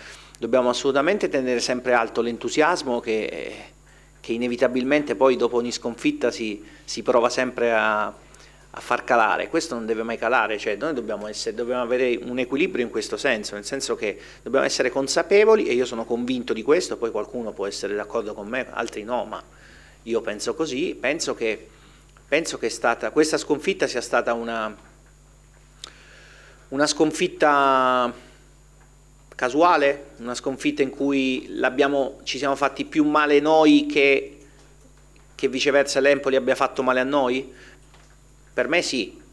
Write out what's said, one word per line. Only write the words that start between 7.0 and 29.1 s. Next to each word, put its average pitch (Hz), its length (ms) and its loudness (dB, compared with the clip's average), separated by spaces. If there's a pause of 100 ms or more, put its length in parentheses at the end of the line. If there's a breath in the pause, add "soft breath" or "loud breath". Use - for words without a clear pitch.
prova 120 280 2
sempre 120 420 0
a, 107 340 2
a - 720 -18
far 120 240 -2
calare. 104 440 2
Questo 160 280 -4
non 113 100 -6
deve 110 160 -2
mai 113 160 -6
calare, 113 400 0
cioè 104 180 -4
noi 143 160 -4
dobbiamo 107 340 -6
essere, 107 300 -8
dobbiamo 120 240 -4
avere 123 420 0
un 123 160 -6
equilibrio 127 460 -2
in 113 60 -8
questo - 260 -6
senso, 113 380 -2
nel 104 100 -10
senso 135 300 -4
che 104 240 -6 (240 loud breath)
dobbiamo 135 240 0
essere 135 240 0
consapevoli, 196 800 4
e 127 40 0
io 123 140 2
sono 117 180 -6
convinto 123 480 -2
di 110 100 -4
questo, 135 360 2
poi 117 120 -2
qualcuno 107 420 -6
può 98 140 -6
essere 101 280 -6
d'accordo 104 400 -4
con 101 140 -12
me, 123 240 -4
altri - 320 -6
no, 117 200 -4
ma 104 180 -12 (640 loud breath)
io 113 140 0
penso 107 340 -6
così, 156 440 -4
penso 143 360 -2
che, 110 340 -4 (600 loud breath)
penso 151 300 -2
che - 80 -4
è 113 40 0
stata, 117 400 -2
questa 156 280 2
sconfitta 151 500 -2
sia 123 120 -4
stata 120 340 0
una, 113 400 -6 (1900 loud breath)
una 143 180 0
sconfitta 139 1300 2 (1200 loud breath)